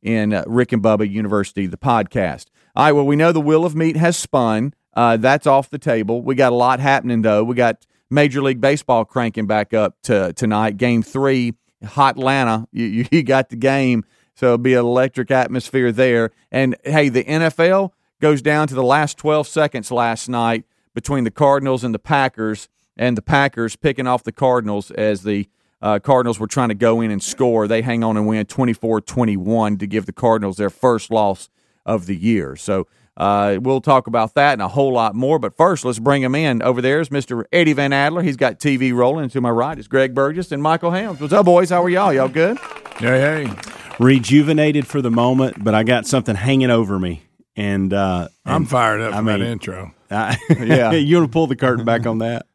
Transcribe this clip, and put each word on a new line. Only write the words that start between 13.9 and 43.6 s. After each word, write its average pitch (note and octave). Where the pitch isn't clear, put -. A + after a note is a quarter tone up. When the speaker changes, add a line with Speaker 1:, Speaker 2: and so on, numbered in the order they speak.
Speaker 1:
so C3
it'll A#2+
be B2+
an B2
electric B2+
atmosphere B2+
there. A#2
And, C3
hey, D3
the A#2+
N D#3
F D#3+
L F#3
goes D3+
down D3+
to C3+
the C3
last C#3+
twelve D3+
seconds C#3+
last A#2
night A#2
between C3+
the A2+
Cardinals C3+
and A#2
the G#2
Packers, A#2
and B2
the G#2
Packers C3+
picking C3
off B2
the A2+
Cardinals A2
as G#2
the, G2+
uh, G2+
Cardinals A#2+
were A2
trying B2
to A2
go A2+
in A2
and G2
score. A2+
They A2+
hang A#2
on A2
and G#2
win G#2+
twenty-four A2+
twenty-one G#2+
to G#2
give G2
the G2
Cardinals G#2+
their G2+
first A#2
loss G#2
of G2
the F#2+
year. E2
So, F#2+
uh, G2+
we'll C3
talk C3
about A2+
that C#3+
and G#2+
a F#2
whole C3+
lot A2+
more. C3+
But G#2
first, E3+
let's A#2+
bring C#3
him B2+
in. C#3+
Over B2
there C#3
is C#3+
Mister B2+
Eddie E3
Van C#3
Adler. D3
He's C#3+
got B2
T C#3+
V B2+
rolling. C3
And A#2
to C3+
my A#2+
right B2+
is G#2+
Greg C3
Burgess D3+
and C#3+
Michael E3
Helms. F#3
What's D3
up, F#3+
boys? F3
How F3+
are F3+
y'all? F#3
Y'all C3
good? E3
Speaker 2:
Hey, C3+
hey. G#2+